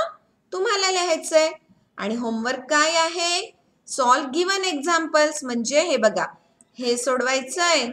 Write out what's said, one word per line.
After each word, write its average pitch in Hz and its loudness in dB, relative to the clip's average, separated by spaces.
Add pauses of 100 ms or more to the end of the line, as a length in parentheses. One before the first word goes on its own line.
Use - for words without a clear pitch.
(520)
तुम्हाला 381 0
लिहायचंय. 320 2 (480)
आणि 208 -4
homework 240 -4
काय 302 4
आहे? 339 0 (340)
Solve 262 2
given 381 0
examples 311 0
म्हणजे 247 0
हे 330 0
बघा, 196 2 (520)
हे 240 0
सोडवायचंय, 262 0